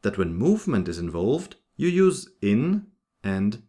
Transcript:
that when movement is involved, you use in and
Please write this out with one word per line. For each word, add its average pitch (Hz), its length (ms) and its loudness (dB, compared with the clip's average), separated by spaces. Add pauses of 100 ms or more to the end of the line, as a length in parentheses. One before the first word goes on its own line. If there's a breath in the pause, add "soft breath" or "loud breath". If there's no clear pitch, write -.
that 101 160 -2
when 85 160 0
movement 127 540 0
is 85 100 -8
involved, 85 580 -4 (200)
you 165 120 0
use 185 400 2 (120)
in 143 460 0 (360)
and 98 460 -2